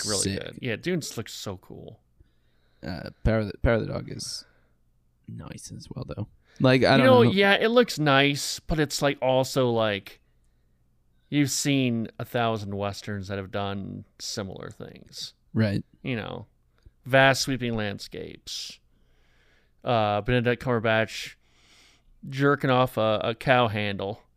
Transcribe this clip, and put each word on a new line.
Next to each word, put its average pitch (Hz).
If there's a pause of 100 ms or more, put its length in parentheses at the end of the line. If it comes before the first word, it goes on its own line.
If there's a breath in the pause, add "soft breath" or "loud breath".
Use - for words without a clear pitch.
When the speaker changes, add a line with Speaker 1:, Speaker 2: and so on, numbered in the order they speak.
Speaker 1:
really 101 (140)
Speaker 2:
sick. -
Speaker 1:
good. -
Yeah, 117
Dune 170 (160)
looks 110
so 95
cool. - (880)
Speaker 2:
Uh, - (160)
Power 110
of 104
the, -
Power 120
of 107
the -
Dog -
is - (840)
nice -
as -
well, -
though. - (340 soft breath)
Like, 127
I 90
Speaker 1:
You -
Speaker 2:
don't -
Speaker 1:
know, 247
Speaker 2:
know. 120
Speaker 1:
yeah, 196
it 220
looks 240
nice, 143
but 160
it's, 139
like, 143
also, 131
like, 107 (1080)
you've 143
seen 127 (120)
a 120
thousand 110
Westerns 101
that 101
have 95
done 101 (140)
similar -
things. - (220)
Speaker 2:
Right. 104 (200)
Speaker 1:
You 123
know, 92 (580)
vast 135
sweeping 120
landscapes. - (1040)
Uh, 107
Benedict 120
Cumberbatch 110 (960 soft breath)
jerking 139
off 127
a, 110
a 117
cow 123
handle. 104 (160)